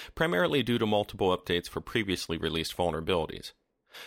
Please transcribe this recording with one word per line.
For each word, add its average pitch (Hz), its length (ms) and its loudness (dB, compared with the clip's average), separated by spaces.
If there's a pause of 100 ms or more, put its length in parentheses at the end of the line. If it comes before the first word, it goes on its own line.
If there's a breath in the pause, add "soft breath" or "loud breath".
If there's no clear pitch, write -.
(160 loud breath)
primarily 170 480 2
due 120 160 2
to 110 80 2
multiple 104 500 2
updates 87 320 -2
for - 120 -6
previously 90 540 -2
released 80 400 -2
vulnerabilities. 80 760 0 (560 loud breath)